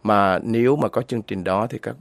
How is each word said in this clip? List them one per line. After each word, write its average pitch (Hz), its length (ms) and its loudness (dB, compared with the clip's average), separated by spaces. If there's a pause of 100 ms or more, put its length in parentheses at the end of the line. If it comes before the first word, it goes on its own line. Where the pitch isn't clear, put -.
mà 101 400 4
nếu 120 340 2
mà 127 120 0
có 120 140 -2
chương 117 200 -6
trình 95 220 -8
đó 95 260 0
thì - 80 -8
các - 220 -10